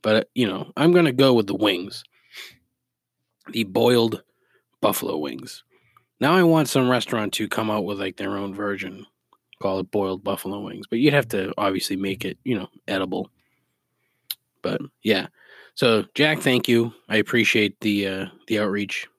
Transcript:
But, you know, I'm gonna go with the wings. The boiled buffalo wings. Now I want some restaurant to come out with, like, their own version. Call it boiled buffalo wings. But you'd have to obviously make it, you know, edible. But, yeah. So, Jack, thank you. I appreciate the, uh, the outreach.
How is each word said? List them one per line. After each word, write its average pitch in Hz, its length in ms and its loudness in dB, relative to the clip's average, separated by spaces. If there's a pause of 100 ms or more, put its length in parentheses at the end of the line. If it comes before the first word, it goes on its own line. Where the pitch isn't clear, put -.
But, 107 340 2
you 123 120 2
know, 95 300 -6
I'm 160 140 4
gonna 170 200 6
go 131 220 4
with 110 140 4
the - 80 -6
wings. 98 480 -2 (1500)
The 113 140 -2
boiled 113 600 2 (580)
buffalo 78 360 -2
wings. - 460 -10 (560)
Now 147 140 2
I 185 100 6
want 160 260 4
some 127 200 2
restaurant 113 440 0
to 107 140 -4
come 110 220 -2
out 107 160 -2
with, 101 140 -6
like, 95 180 -6
their 98 200 -6
own 98 160 -6
version. 98 520 -8 (560)
Call 95 180 -2
it 92 120 -8
boiled 98 320 -2
buffalo 98 380 -6
wings. 104 260 -14
But 117 120 -4
you'd 143 140 4
have 135 160 2
to 95 280 -4
obviously 95 380 -2
make 95 280 -6
it, 92 200 -8
you 123 140 -2
know, 90 120 -8 (180)
edible. 95 420 -4 (1300)
But, - 200 -4 (220)
yeah. 95 240 0 (480)
So, 113 380 2
Jack, 151 260 2
thank 123 280 2
you. 117 260 2 (160)
I 107 80 2
appreciate 107 640 2
the, 101 260 0
uh, 95 180 -6 (220)
the 107 120 0
outreach. 101 480 -4 (120)